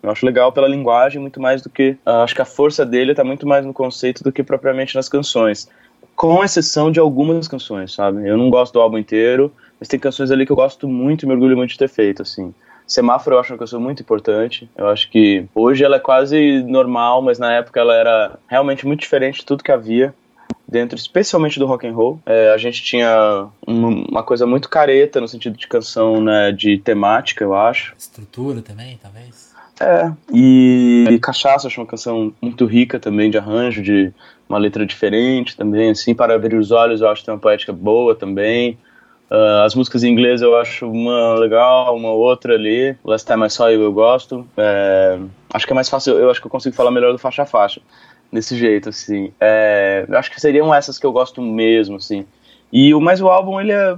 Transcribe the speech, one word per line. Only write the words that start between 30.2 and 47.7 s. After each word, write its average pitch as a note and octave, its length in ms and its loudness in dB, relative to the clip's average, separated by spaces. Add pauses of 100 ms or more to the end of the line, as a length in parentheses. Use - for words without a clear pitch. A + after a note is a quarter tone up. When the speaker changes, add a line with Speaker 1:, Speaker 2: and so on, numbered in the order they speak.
Speaker 1:
e, B2+ 760 6
e A#2 100 4
Cachaça C3+ 480 0
eu - 20 -8
acho A#2+ 100 -12
uma A#2 80 -12
canção A2+ 540 -6
muito A#2+ 240 -2
rica A#2+ 340 2
também G#2+ 300 0
de G#2+ 80 -2
arranjo, G#2+ 460 -4
de G2 280 0 (380)
uma G#2 80 -4
letra G#2 260 -2
diferente A#2 720 -2
também, G#2+ 360 0
assim, A2+ 240 -2
Para A#2 180 0
Abrir A2+ 240 0
os G#2+ 140 0
Olhos A#2 300 2
eu A2 60 2
acho G#2+ 140 -2
que - 60 -16
tem A2 80 -8
uma G2+ 40 -14
poética G#2 320 0
boa A2 440 0
também. A2+ 640 -4 (540)
Ah, G#2+ 320 4
as A2 120 2
músicas B2 280 -2
em A#2+ 80 2
inglês B2 300 2
eu A#2+ 160 4
acho A#2 320 -4
uma A#2 460 -2
legal, A#2+ 600 2
uma A2+ 140 -8
outra A#2+ 460 0
ali. A#2+ 400 -2 (100)
Last A2 200 -4
Time A2 200 0
I G#2+ 40 -2
Saw A#2 220 0
You A2 120 2
eu G#2 100 0
gosto. B2 520 0 (120)
É, G2 600 0 (360)
acho - 120 -4
que - 60 -6
é C3+ 40 0
mais C3 120 -2
fácil, C3 300 0
eu B2+ 120 4
acho A#2+ 120 0
que - 60 -16
eu - 40 -14
consigo B2+ 240 -8
falar B2 160 2
melhor B2 200 2
do B2 80 -4
faixa C3+ 240 -6
a - 20 -2
faixa, G2+ 340 0 (540)